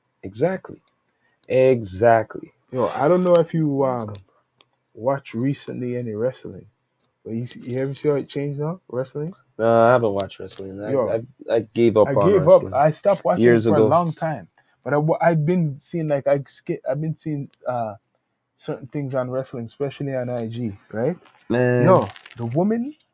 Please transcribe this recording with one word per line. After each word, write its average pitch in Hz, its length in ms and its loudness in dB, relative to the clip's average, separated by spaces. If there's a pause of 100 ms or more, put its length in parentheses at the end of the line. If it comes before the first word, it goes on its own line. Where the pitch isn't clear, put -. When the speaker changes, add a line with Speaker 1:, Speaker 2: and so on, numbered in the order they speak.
(220)
Speaker 1:
Exactly. 135 580 -4 (680)
Exactly. 113 1040 2 (200)
Speaker 2:
Yo, 123 160 -2
I 139 200 0
don't 180 160 4
know 175 120 4
if 165 180 2
you, 147 280 0
Speaker 1:
Let's 123 220 -2
Speaker 2:
um, 107 40 -10
Speaker 1:
go. 107 60 -12 (800)
Speaker 2:
watch 131 400 -6
recently 123 600 -6
any 120 180 -8
wrestling, 101 520 -8 (580)
but 107 100 -10
you 120 120 -6
see, - 140 -16
you 127 200 -8
ever 135 140 -6
see - 140 -6
how 143 80 2
it 131 120 -6
changed 143 320 -8
now, 165 280 -6
wrestling? 143 460 -8 (240)
Speaker 1:
No, 113 260 4
I 120 80 6
haven't 117 200 2
watched 98 280 -6
wrestling. 95 420 -14
I, 110 100 -6
Speaker 2:
Yo, 123 160 0 (420)
Speaker 1:
I, 110 40 -2
I 117 60 2 (140)
gave 113 220 4
up 104 120 6
Speaker 2:
I 139 60 -2
Speaker 1:
on 101 180 4
Speaker 2:
gave 123 100 4
Speaker 1:
wrestling 165 320 4
Speaker 2:
up. 131 60 2
I 151 100 4
stopped - 340 -2
watching 107 200 2
Speaker 1:
years 117 220 6
Speaker 2:
it 113 40 2
for 101 60 4
Speaker 1:
ago. 110 100 6
Speaker 2:
a - 20 4
long 165 240 2
time, 143 360 -8 (360)
but 127 100 -4
I, 147 40 2
wa-, 151 220 0
I've 165 260 2
been 160 340 -2
seeing, 160 280 -6
like, 143 180 -2
I 143 200 2
sk-, - 420 -10
I've 139 120 -2
been 160 160 -4
seeing, 143 340 -8 (160)
uh, 117 280 -6 (640)
certain - 320 -10
things 139 260 -6
on 127 160 -2
wrestling, 127 340 -6
especially 139 500 -8
on 123 160 -4
I 120 180 -6
G, 113 280 -8 (160)
right? 123 240 -4 (320)
Speaker 1:
Man. 123 360 2
Speaker 2:
Yo, 156 240 4 (280)
the 117 100 -8
woman 220 480 -2 (200)